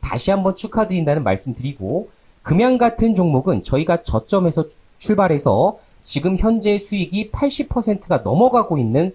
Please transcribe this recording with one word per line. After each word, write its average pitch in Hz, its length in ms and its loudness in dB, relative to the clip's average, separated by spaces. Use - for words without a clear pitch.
다시 - 280 -2
한번 190 240 0
축하드린다는 175 720 -2
말씀 101 300 -2
드리고, 131 560 -6
금양 240 340 2
같은 233 380 2
종목은 135 480 2
저희가 160 400 0
저점에서 160 640 0
출발해서 165 800 2
지금 180 340 -2
현재 208 400 0
수익이 202 540 -4
팔십 285 400 -2
퍼센트가 202 480 -2
넘어가고 214 580 2
있는 135 380 0